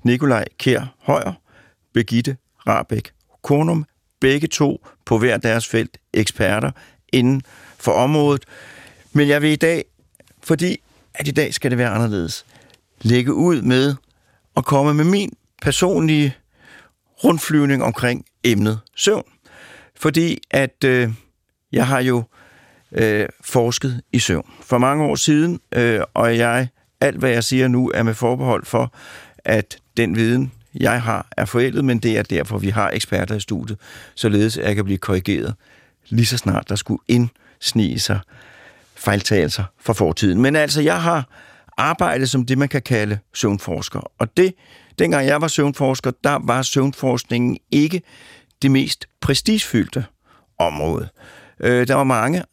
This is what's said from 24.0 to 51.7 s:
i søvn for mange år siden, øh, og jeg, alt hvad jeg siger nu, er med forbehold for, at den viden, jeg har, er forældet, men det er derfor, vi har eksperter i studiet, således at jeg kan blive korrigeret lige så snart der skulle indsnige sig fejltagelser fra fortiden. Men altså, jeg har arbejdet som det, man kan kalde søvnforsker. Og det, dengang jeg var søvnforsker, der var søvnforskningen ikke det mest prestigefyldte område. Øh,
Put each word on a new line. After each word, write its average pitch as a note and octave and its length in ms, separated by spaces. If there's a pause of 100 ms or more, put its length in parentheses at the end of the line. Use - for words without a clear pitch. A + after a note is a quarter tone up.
i A#2 60
søvn F2+ 320 (100)
for B2 180
mange C#3 260
år C#3+ 100
siden, D#3 460 (120)
øh, A#2 280 (140)
og A#2 220
jeg, A#2+ 320 (320)
alt C#3 160
hvad C3 140
jeg A#2 140
siger C3 240
nu, B2 260
er A2+ 80
med A2+ 120
forbehold B2 500
for, A#2+ 300 (500)
at - 340 (180)
den A2 200
viden, B2 360 (220)
jeg A#2 280
har, A2 240 (100)
er - 80
forældet, B2+ 400
men B2 140
det A2 200
er G#2+ 40
derfor, G2 360
vi F#2+ 100
har G#2 220
eksperter G2 440
i G#2 60
studiet, G#2 380 (360)
således G#2+ 420
at - 100
jeg G#2 80
kan G#2 100
blive F#2+ 140
korrigeret F#2 560 (540)
lige A2+ 180
så A#2+ 100
snart - 320
der G2+ 80
skulle - 320
indsnige A#2 880
sig G2+ 220 (760)
fejltagelser G2+ 720 (140)
fra - 140
fortiden. G2 500
Men C#3 140
altså, D3+ 240
jeg E3 220
har E3 260 (480)
arbejdet D3 540
som B2+ 160
det, B2+ 120
man C#3 100
kan C3+ 140
kalde G#2+ 360 (160)
søvnforsker. - 680 (180)
Og A#2 180
det, F#3 180 (440)
dengang E3 280
jeg D3 140
var D#3+ 80
søvnforsker, C#3 600 (140)
der C#3 180
var B2+ 200
søvnforskningen B2+ 960 (120)
ikke D#3+ 320 (600)
det C3+ 80
mest - 360 (140)
prestigefyldte - 840 (540)
område. D#2+ 500 (520)
Øh, B2 280